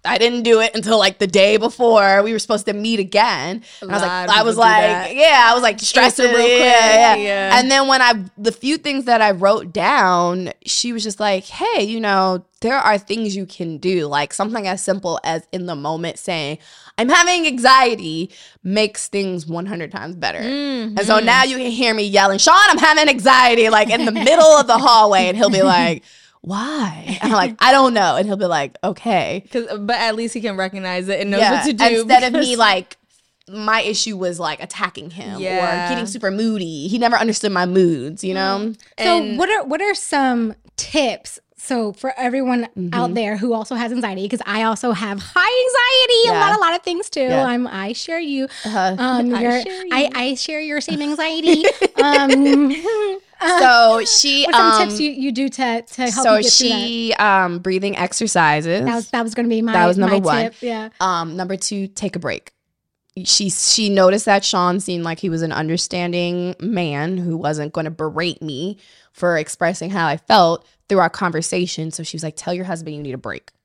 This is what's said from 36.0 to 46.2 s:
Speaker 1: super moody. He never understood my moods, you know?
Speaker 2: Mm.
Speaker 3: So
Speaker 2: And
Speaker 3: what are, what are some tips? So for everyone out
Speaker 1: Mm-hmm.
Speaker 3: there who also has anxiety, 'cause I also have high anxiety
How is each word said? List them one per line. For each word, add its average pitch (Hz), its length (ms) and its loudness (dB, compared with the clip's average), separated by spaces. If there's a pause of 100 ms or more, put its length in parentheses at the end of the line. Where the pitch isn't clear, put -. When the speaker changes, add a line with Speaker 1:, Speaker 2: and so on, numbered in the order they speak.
Speaker 1:
super 202 260 -6
moody. 190 580 -4
He 214 80 -2
never 233 180 2
understood 214 380 -2
my 180 120 0
moods, 175 560 0
you 185 120 -6
know? 190 280 -4
Speaker 2:
Mm. 220 140 -8 (240)
Speaker 3:
So - 60 -4
Speaker 2:
And 339 340 0
Speaker 3:
what 370 100 0
are, 415 140 -2
what 285 180 -4
are 403 140 -2
some 240 580 -2 (220)
tips? - 640 -4 (160)
So 226 380 -6
for 262 240 -8
everyone 247 480 -2
out 220 120 -20
Speaker 1:
Mm-hmm. 180 360 -2
Speaker 3:
there 214 240 -4
who 226 160 -2
also 220 220 -6
has 233 180 -6
anxiety, 208 340 -6
'cause 214 180 -6
I 214 180 -4
also 226 280 -2
have 202 300 -6
high - 180 -4 (260)
anxiety 494 600 2